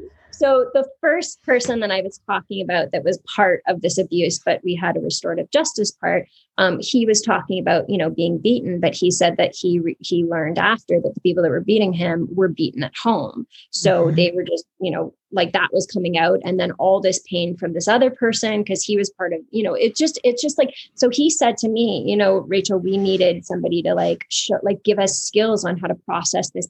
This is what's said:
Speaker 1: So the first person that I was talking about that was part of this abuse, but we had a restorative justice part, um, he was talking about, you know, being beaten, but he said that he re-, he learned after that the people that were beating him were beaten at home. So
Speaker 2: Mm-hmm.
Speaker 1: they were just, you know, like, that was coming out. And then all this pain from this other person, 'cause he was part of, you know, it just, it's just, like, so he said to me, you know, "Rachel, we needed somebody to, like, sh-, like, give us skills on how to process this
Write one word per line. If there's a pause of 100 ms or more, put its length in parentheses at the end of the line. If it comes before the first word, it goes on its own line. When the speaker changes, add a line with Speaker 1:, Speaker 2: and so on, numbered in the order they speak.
(320)
Speaker 1:
So
the (140)
first
person
that
I
was
talking
about
that
was (160)
part
of
this
abuse,
but
we
had
a
restorative
justice
part, (320)
um,
he
was
talking
about,
you
know,
being
beaten,
but
he
said
that
he
re-,
he
learned
after
that
the
people
that
were
beating
him
were
beaten
at
home. (240)
So
Speaker 2:
Mm-hmm.
Speaker 1:
they
were
just, (140)
you
know, (180)
like,
that
was
coming
out.
And
then
all
this
pain
from
this
other
person,
'cause
he
was
part
of, (100)
you
know,
it
just,
it's
just,
like, (220)
so
he
said
to
me,
you
know, (100)
"Rachel,
we
needed
somebody
to,
like,
sh-, (120)
like,
give
us
skills
on
how
to
process
this